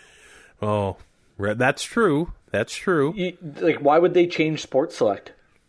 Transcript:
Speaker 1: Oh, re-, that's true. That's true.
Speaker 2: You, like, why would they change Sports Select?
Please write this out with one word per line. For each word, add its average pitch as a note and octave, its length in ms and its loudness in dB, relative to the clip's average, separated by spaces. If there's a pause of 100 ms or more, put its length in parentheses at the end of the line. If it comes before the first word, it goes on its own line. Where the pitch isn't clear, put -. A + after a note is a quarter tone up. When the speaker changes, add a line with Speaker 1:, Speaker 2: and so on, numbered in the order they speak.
(600)
Speaker 1:
Oh, G#2 360 -2 (400)
re-, G#2 180 -2
that's B2+ 280 0
true. F3 480 0 (200)
That's G#2 240 -2
true. D#3+ 400 0
Speaker 2:
You, F3+ 220 -6 (220)
like, E3 200 2
why C#3+ 180 4
would F3 160 4
they F3 140 4
change D#3 340 -2
Sports - 360 -2
Select? G#2 340 0 (380)